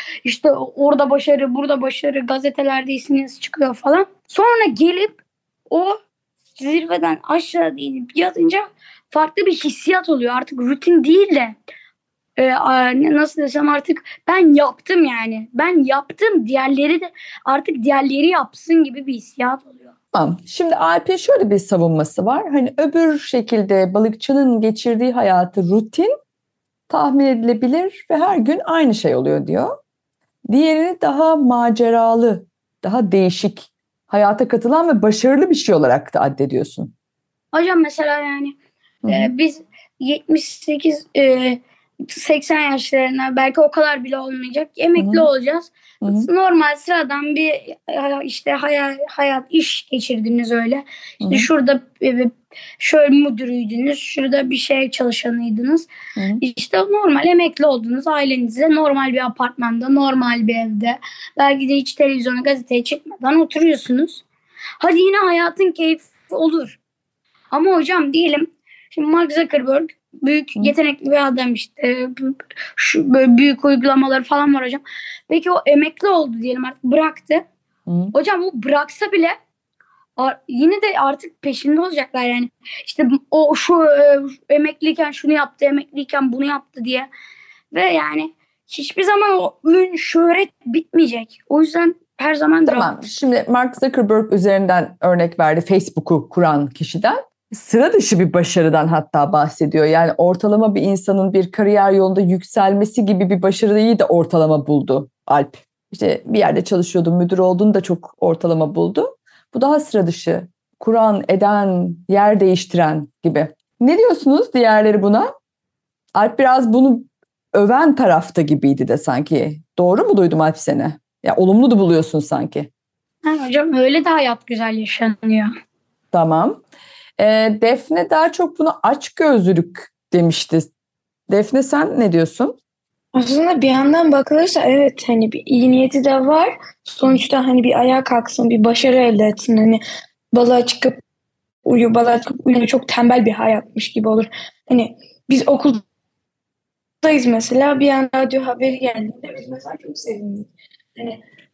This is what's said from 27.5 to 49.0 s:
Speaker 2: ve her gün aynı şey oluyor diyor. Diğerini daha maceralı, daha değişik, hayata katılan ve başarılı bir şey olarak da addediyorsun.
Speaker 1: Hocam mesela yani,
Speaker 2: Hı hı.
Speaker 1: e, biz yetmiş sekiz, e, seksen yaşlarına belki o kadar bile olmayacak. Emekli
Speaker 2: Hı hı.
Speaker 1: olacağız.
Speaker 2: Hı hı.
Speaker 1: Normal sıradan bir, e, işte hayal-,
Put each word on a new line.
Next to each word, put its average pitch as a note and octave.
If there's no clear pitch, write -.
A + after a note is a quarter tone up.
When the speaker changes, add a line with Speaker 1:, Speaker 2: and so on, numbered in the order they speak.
Speaker 2:
ve E4
her F4+
gün C#4
aynı D#4
şey D#3
oluyor C#3+
diyor. C4
Diğerini D#4
daha D#4
maceralı, A#3
daha G3
değişik, F#3+
hayata G#3
katılan B3+
ve A3+
başarılı C4
bir D#4+
şey -
olarak C#3
da -
addediyorsun. C#3
Speaker 1:
Hocam E4+
mesela D4
yani, C#4+
Speaker 2:
Hı A3+
hı. -
Speaker 1:
e, G3+
biz D4+
yetmiş D4
sekiz, D4+
e, B3+
seksen D4+
yaşlarına C4
belki C4+
o D4
kadar D4
bile C4+
olmayacak. C4
Emekli D#4+
Speaker 2:
Hı -
hı. D#4+
Speaker 1:
olacağız. C#4+
Speaker 2:
Hı G#3
hı. G#3+
Speaker 1:
Normal E4+
sıradan D4
bir, D#4
e, C#4
işte -
hayal-, C#4